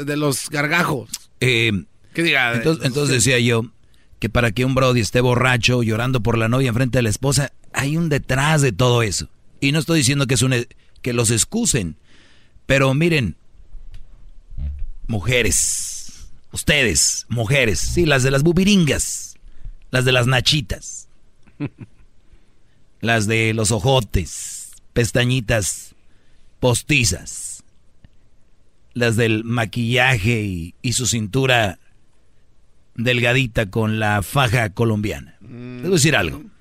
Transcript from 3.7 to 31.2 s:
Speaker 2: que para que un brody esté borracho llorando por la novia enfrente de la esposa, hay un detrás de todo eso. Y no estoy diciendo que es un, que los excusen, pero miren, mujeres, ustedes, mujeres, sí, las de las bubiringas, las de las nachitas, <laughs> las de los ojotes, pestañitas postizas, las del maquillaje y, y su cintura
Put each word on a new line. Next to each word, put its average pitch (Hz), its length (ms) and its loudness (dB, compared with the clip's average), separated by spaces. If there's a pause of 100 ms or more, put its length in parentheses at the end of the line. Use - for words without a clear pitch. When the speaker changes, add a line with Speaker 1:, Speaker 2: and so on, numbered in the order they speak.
Speaker 2:
que 113 100 -4
para 117 240 2
que 123 120 -2
un 131 100 0
brody 127 260 4
esté 113 200 0
borracho 123 640 2
llorando 120 380 0
por 117 180 0
la 110 100 2
novia 127 200 2
enfrente 131 300 0
de 123 40 4
la 113 60 0
esposa, 135 420 0 (220)
hay 143 240 -2
un 165 120 0
detrás 143 540 0
de 135 100 2
todo 120 300 2
eso. 101 260 -4 (320)
Y 139 120 2
no 156 60 0
estoy 165 200 0
diciendo 139 280 2
que 131 80 0
es 123 80 2
un, 131 120 2 (460)
que 123 120 -4
los 120 180 2
excusen, 120 680 -2 (680)
pero 135 280 2
miren, 147 420 0 (1700)
mujeres, - 1200 -2 (240)
ustedes, 127 760 0
mujeres, 117 500 0
sí, - 260 0
las 139 160 4
de 131 80 2
las 135 140 2
bubiringas, 175 920 2 (560)
las 127 140 0
de 127 80 4
las 123 160 2
nachitas, - 800 -2 (500)
<laughs> - 1400 -18
las 113 260 0
de 113 280 2
los 110 180 0
ojotes, 107 1000 -2 (220)
pestañitas 120 1000 0 (680)
postizas, - 1040 -2 (1300)
las 117 220 0
del 110 260 2
maquillaje 117 1000 0
y, 87 400 -6
y 123 100 -2
su 117 140 -2
cintura 113 720 0 (1160)